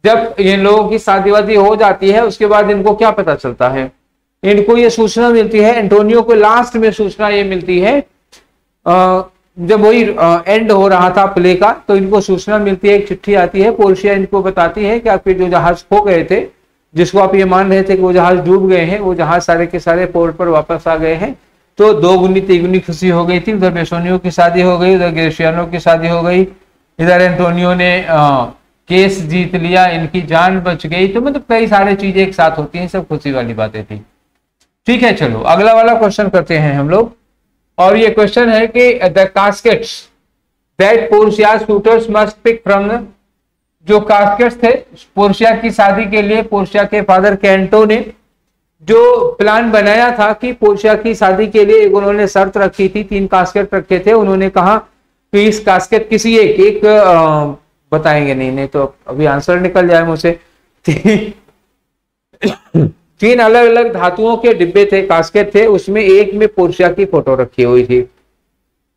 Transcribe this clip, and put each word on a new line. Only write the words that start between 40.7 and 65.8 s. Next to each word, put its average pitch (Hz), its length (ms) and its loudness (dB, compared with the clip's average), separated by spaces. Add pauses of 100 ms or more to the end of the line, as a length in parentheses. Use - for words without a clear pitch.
that 220 320 2
Portia 214 540 2
suitors 220 420 0
must 214 380 -2
pick 226 80 0 (120)
from, 202 340 -2 (840)
जो 208 120 4
caskets 208 640 0
थे 233 80 2 (440)
पोर्शिया 202 400 2
की 226 160 -6
शादी 196 340 0
के 208 160 -2
लिए, 214 200 0
पोर्शिया 202 420 -2
के 202 180 -2
father 196 340 2
Canto 196 500 2
ने 214 260 -2 (720)
जो 240 580 2
plan 220 320 0
बनाया 220 460 2
था 208 160 0
कि 247 200 -8
पोर्शिया 208 420 0
की 214 200 -4
शादी 202 320 0
के 208 180 2
लिए 208 240 4
उन्होंने 202 380 0
शर्त 190 300 -2
रखी 190 320 -2
थी, 208 140 -6
तीन 196 240 -6
casket 190 460 -2
रखे 185 320 -4
थे, 214 80 4
उन्होंने 190 360 0
कहा 190 280 0 (560)
कि 202 100 2
इस 214 160 0
casket 214 500 0
किसी 226 280 0
एक, 202 220 2
एक, 208 260 2
अ, 165 600 2 (480)
बताएंगे 151 420 -2
नहीं, 131 160 -4
नहीं 139 160 -6
तो 139 280 -6 (120)
अभी 139 180 -4
answer 143 340 -2
निकल 180 280 0
जाए 165 160 4
मुझसे। 165 360 -2 (500)
<laughs> 208 440 -2 (1900)
तीन 240 200 2
अलग 233 280 4
अलग 233 260 2
धातुओं 202 440 -2
के 233 160 2
डिब्बे 175 320 2
थे, 196 160 0
casket 190 540 -2
थे, 214 100 4
उसमें 208 360 0